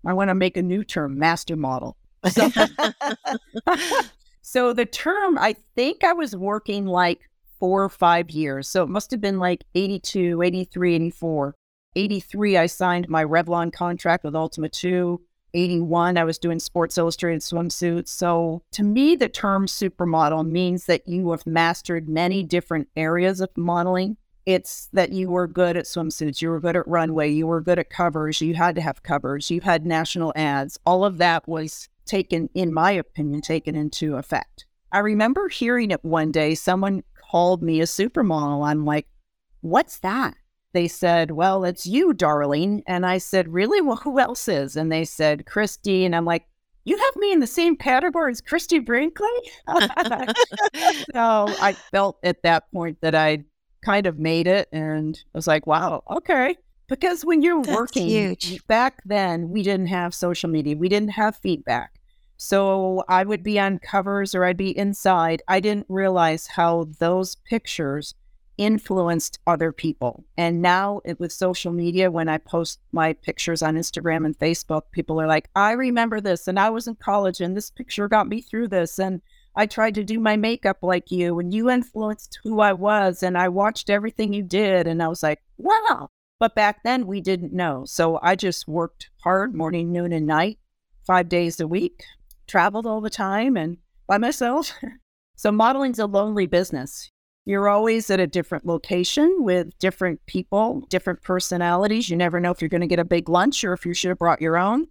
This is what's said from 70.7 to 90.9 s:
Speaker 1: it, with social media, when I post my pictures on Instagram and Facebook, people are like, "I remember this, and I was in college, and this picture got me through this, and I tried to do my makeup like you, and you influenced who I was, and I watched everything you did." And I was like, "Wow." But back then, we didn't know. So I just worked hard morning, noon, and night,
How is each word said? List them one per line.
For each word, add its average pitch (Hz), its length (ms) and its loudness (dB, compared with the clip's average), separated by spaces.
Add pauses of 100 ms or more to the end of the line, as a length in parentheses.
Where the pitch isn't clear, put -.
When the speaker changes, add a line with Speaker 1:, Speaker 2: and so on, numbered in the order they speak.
Speaker 1:
it, 170 160 -8
with 170 120 -6
social 180 400 -2
media, 175 400 2
when 160 180 -2
I 156 80 0
post - 420 -4 (120)
my 160 220 2
pictures - 480 -4
on 156 140 0
Instagram 160 500 -2
and 156 120 -2
Facebook, 160 540 -2
people 160 300 -2
are 156 60 0
like, 156 280 2
"I 202 160 4
remember 233 500 0
this, 190 260 -2
and 185 120 0
I 208 100 4
was 226 180 -4
in 233 80 -8
college, 196 460 0
and 180 140 -2
this 208 160 -8
picture - 360 -6
got 214 200 4
me 226 140 -4
through 226 280 -4
this, 180 300 0
and 190 220 -2 (340)
I 208 100 4
tried 220 300 0
to 214 80 -2
do 220 160 -2
my 214 180 2
makeup 214 440 0
like 180 300 0
you, 175 280 0
and 175 140 -4
you 226 160 2
influenced 220 760 -2
who 214 180 -2
I 202 120 6
was, 190 500 2
and 180 140 0
I 180 120 2
watched 202 400 -2
everything 208 440 0
you 202 100 -4
did." 185 440 2
And 165 160 0
I 160 40 0
was 165 160 -4
like, 151 180 0 (160)
"Wow." 415 520 0 (300)
But 226 160 2
back 208 280 2
then, 247 240 0
we 196 140 -6
didn't 180 320 -2
know. 156 320 -2
So 165 360 0
I 185 140 2
just 185 320 -4
worked 165 420 -6 (140)
hard 190 320 0
morning, 170 360 -2
noon, 175 200 -2
and 160 140 -2
night, 160 340 0 (460)